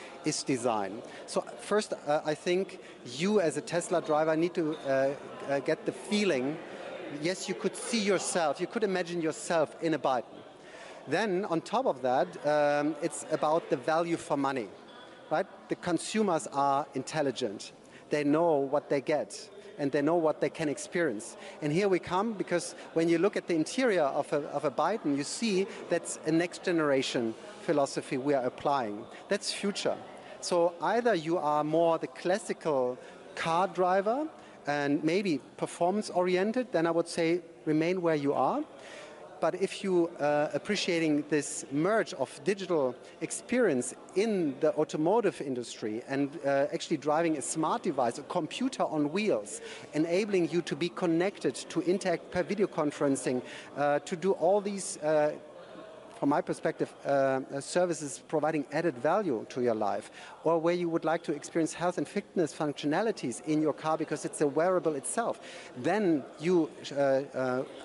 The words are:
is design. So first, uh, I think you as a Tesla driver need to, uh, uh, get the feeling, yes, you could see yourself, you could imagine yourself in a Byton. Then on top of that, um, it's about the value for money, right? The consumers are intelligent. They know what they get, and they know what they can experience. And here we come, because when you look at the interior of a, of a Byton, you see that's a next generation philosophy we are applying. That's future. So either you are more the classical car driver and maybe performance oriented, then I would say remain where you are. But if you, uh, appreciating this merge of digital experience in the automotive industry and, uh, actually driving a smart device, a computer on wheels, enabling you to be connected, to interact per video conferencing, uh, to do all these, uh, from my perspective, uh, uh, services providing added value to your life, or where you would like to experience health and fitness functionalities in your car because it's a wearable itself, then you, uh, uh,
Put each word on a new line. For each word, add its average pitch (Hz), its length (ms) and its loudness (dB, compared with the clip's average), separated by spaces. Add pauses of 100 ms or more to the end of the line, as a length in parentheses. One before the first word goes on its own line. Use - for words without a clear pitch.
(260)
is 151 180 -2
design. 113 580 0 (240)
So - 160 -2 (180)
first, - 340 -2 (120)
uh, 147 180 2
I 151 120 0
think 180 440 -2 (380)
you 196 240 2
as 151 160 2
a 147 40 -4
Tesla 170 380 0
driver 156 360 2
need 175 180 2
to, 160 240 0
uh, 139 380 2 (340)
uh, 139 120 2
get 156 260 -2
the - 40 -2
feeling, 160 640 0 (640)
yes, 175 300 -4
you 185 60 -2
could - 200 -4
see - 240 -2
yourself, 180 640 2
you 175 60 -2
could 220 160 -2
imagine 180 380 0
yourself 156 600 0
in 160 140 2
a 143 40 0
Byton. 131 380 0 (720)
Then 185 380 0
on 160 160 0
top 247 260 0
of 135 160 0
that, 131 240 4 (180)
um, 147 560 4
it's - 300 -4
about 156 400 2
the 156 60 2
value 165 400 0
for - 200 -2
money, 135 300 0 (640)
right? 165 160 0 (220)
The 165 80 -2
consumers 175 760 0
are 139 400 4
intelligent. 131 800 -2 (400)
They 147 120 2
know 156 340 6
what 139 320 0
they 143 120 2
get, - 480 -2 (300)
and 143 120 0
they 147 100 2
know 156 140 4
what 156 260 2
they 151 80 2
can 160 180 -4
experience. 139 680 -4 (240)
And 147 100 0
here 190 160 4
we 185 120 4
come, 196 340 0
because 175 400 -2 (200)
when 165 140 4
you 170 120 6
look 196 180 2
at 175 100 -8
the 180 60 2
interior 180 500 2
of 143 300 0
a, 151 40 4 (120)
of 143 160 -2
a 139 60 2
Byton, 156 440 0
you 143 80 0
see 196 440 0 (200)
that's 170 380 -2
a 160 60 0
next 170 320 0
generation 135 720 2 (260)
philosophy 143 560 0
we 139 160 2
are 131 100 2
applying. 120 640 -2 (240)
That's - 240 -2
future. 196 420 -2 (460)
So 170 400 2
either 226 320 2
you 165 240 0
are 151 260 2
more 160 360 4
the 156 80 -6
classical 156 920 0 (380)
car 170 320 2
driver 190 600 2 (380)
and 143 380 2
maybe 165 360 2 (180)
performance 185 520 0
oriented, 185 600 2
then 170 160 2
I 170 40 2
would 165 160 2
say 170 340 2 (240)
remain 165 360 2
where 165 140 4
you 143 180 2
are. 180 300 2 (760)
But 175 220 0
if - 220 -4
you, 175 260 4 (100)
uh, 147 320 2
appreciating 160 760 2
this - 420 0
merge 175 440 2
of - 280 -4
digital 165 520 0 (260)
experience 165 720 0 (220)
in 185 460 2
the 151 120 4
automotive 165 680 2
industry 120 640 -4
and, 135 240 0 (120)
uh, 139 300 2
actually 165 240 -2
driving 151 400 2
a 131 60 -4
smart 165 400 -2
device, 131 340 2
a 147 60 -10
computer 180 580 -2
on 147 300 0
wheels, 165 500 0 (320)
enabling 175 560 2
you 165 140 2
to 170 120 -4
be 170 140 0
connected, 170 640 2
to - 280 -6
interact 175 500 0
per 180 100 0
video 185 240 0
conferencing, 139 800 0 (340)
uh, 147 220 4
to 165 160 -6
do 180 160 0
all 190 280 4
these, 196 440 -6
uh, 151 300 4 (840)
from 143 100 2
my 156 120 4
perspective, 160 500 -2 (140)
uh, 135 360 4 (120)
uh, 139 80 -4
services 156 640 -2
providing 151 440 2
added 156 260 0
value 147 520 2
to 131 120 -4
your 120 140 4
life, 104 340 -2 (340)
or 165 140 4
where 165 160 2
you 175 160 0
would 165 160 0
like 165 160 0
to - 100 -4
experience 156 440 -2
health 175 240 -2
and 147 80 -2
fitness - 440 0
functionalities 156 960 -2
in 156 140 2
your 151 100 2
car 156 280 0
because 151 260 -4
it's - 160 -2
a 151 60 4
wearable 156 480 2
itself, 165 440 -2 (380)
then 165 460 2 (160)
you, 165 320 4 (260)
uh, 135 240 4 (140)
uh, 127 280 0 (220)